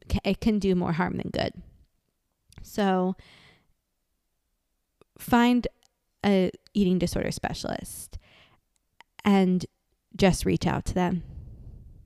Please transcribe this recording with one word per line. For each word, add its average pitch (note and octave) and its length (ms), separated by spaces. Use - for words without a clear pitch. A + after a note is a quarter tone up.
ca-, - 160
it G3 160
can G#3+ 180
do F#3+ 160
more F3+ 180
harm F3 240
than - 140
good. - 220
So F#3+ 540
find A#3+ 480
a F#3+ 260
eating F#3 240
disorder - 320
specialist - 880
and F#3+ 400
just F3+ 280
reach F#3 220
out E3 200
to - 80
them. F3 280